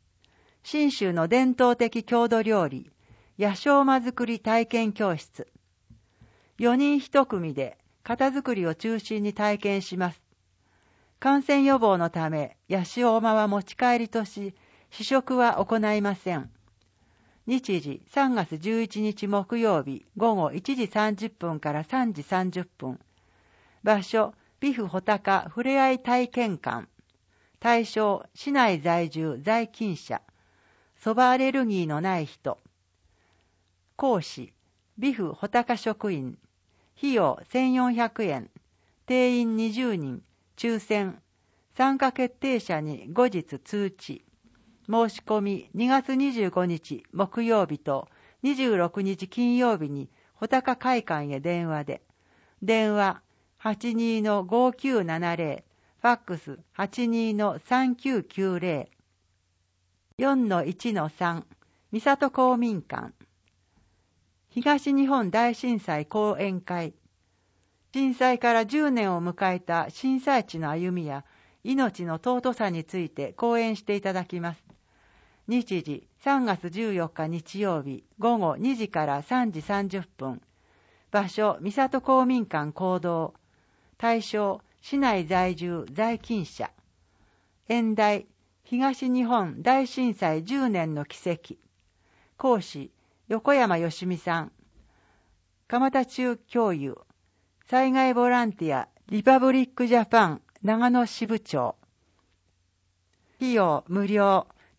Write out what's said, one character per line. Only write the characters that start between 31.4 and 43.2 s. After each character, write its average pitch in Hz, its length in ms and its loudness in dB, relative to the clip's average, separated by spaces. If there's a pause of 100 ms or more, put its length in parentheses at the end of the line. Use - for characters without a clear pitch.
ル 262 140 0
ギ 196 180 0
ー 165 40 -2
の 151 120 -2
な 185 200 -2
い 156 60 -4
人。 - 320 -8 (1400)
講 240 240 2
師、 - 320 -14 (440)
ビ 254 140 0
フ 208 220 -4
穂 - 160 -8
高 240 260 0
職 208 380 -4
員。 131 240 -8 (600)
費 277 160 -2
用 170 340 4
千 254 260 0
四 247 200 2
百 226 300 -2
円。 139 260 -4 (560)
定 247 320 2
員 226 180 0
二 220 160 0
十 233 240 -2
人。 139 280 -6 (320)
抽 233 240 -2
選。 202 420 -4 (540)
参 269 240 2
加 262 120 2
決 247 260 -2
定 262 220 0
者 170 220 -4
に 151 320 -8
後 247 140 4